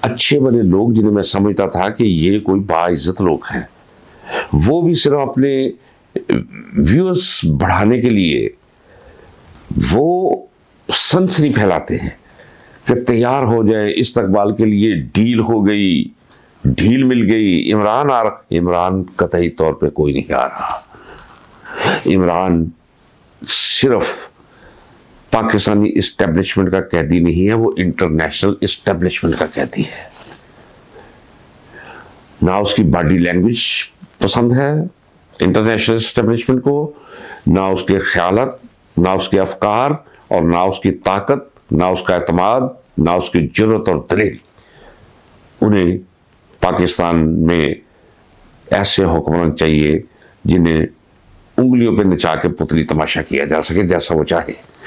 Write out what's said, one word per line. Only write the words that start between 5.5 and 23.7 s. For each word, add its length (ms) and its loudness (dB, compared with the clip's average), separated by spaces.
व्यूअर्स 720 0
बढ़ाने 540 0
के 100 0
लिए 440 0
वो 640 0
सनसनी 640 0
फैलाते 440 0
हैं 200 -8
कि 160 2
तैयार 400 0
हो 200 2
जाए 280 2
इस्तकबाल 640 0
के 120 0
लिए, 300 2
डील 440 0
हो 220 0
गई, 500 0
ढील 400 2
मिल 200 2
गई, 360 2
इमरान 520 0
आ 100 2
रहा। 300 -4
इमरान 520 0
कतई 300 0
तौर 240 0
पे 180 -2
कोई 220 0
नहीं 220 -4
आ 100 0
रहा। 1600 -10
इमरान 640 0
सिर्फ 880 -2